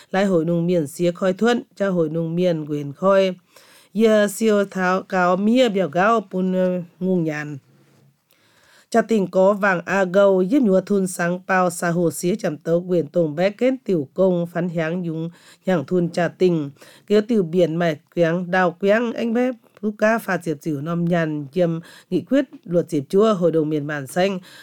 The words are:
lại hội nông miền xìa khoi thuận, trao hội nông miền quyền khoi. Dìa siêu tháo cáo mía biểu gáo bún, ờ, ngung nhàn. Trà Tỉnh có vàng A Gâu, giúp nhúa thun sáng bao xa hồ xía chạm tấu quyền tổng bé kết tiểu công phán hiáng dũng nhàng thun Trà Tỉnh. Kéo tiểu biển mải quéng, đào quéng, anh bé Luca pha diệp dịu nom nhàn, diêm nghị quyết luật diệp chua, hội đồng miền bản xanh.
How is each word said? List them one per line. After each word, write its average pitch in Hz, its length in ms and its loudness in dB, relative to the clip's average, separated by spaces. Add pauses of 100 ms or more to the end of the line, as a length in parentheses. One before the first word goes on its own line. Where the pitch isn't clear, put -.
(120)
lại 190 140 2
hội 170 200 2
nông 170 220 0
miền 170 200 0
xìa 175 240 -2
khoi 185 220 -2
thuận, 233 280 0 (140)
trao 196 160 -2
hội 170 180 0
nông 165 260 -4
miền 170 300 0
quyền 147 280 -8
khoi. 190 420 2 (580)
Dìa 214 340 4
siêu 202 380 0
tháo 190 360 -2
cáo 180 360 0
mía 233 320 2
biểu 185 200 -2
gáo 208 420 2
bún, 185 220 -2
ờ, 180 280 0 (180)
ngung 180 240 0
nhàn. 151 340 -6 (1300)
Trà 226 120 2
Tỉnh 220 260 0
có 190 260 4
vàng 190 320 0
A 196 180 0
Gâu, 190 380 4
giúp 202 220 2
nhúa 185 180 4
thun 190 260 0
sáng 180 400 -4
bao 185 220 2
xa 175 200 -4
hồ 170 220 0
xía 180 240 -2
chạm 156 220 -4
tấu 170 240 -2
quyền 180 260 -2
tổng 160 280 0
bé 185 140 0
kết 247 240 -2 (120)
tiểu 165 280 -2
công 180 340 2
phán 175 220 -4
hiáng 165 380 -4
dũng 160 220 -6 (360)
nhàng 170 200 0
thun 175 240 0
Trà 170 180 -2
Tỉnh. 160 420 0 (380)
Kéo 208 140 2
tiểu 214 220 0
biển 165 320 0
mải 165 240 0 (160)
quéng, 170 360 0
đào 185 280 2
quéng, 220 340 0
anh 233 200 -4
bé 254 180 0 (300)
Luca 214 360 0
pha 196 260 -4
diệp 151 180 -6
dịu 147 200 -6
nom 170 240 -4
nhàn, 156 480 -2
diêm 175 160 2 (400)
nghị 175 120 0
quyết 269 240 0 (180)
luật 170 260 -2
diệp 147 200 -2
chua, 214 240 4
hội 170 180 0
đồng 156 180 0
miền 147 180 -4
bản 147 200 -8
xanh. 185 320 -2 (240)